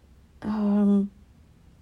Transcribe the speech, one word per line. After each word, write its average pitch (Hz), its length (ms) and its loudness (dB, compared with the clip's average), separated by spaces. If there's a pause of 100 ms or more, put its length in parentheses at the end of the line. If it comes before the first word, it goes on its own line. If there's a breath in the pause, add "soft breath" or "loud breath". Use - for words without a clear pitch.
(380)
Ehm, 202 640 0 (800)